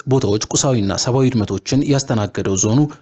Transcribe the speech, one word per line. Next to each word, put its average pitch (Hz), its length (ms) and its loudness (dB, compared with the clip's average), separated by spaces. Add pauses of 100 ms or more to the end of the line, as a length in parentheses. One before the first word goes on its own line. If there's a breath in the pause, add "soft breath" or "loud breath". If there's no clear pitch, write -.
ቦታዎች 135 420 0
ቁሳዊና 110 500 0
ሰብአዊ 131 280 0
ውድመቶችን 117 600 0
ያስተናገደው 107 720 -2
ዞኑ 107 220 2 (220 loud breath)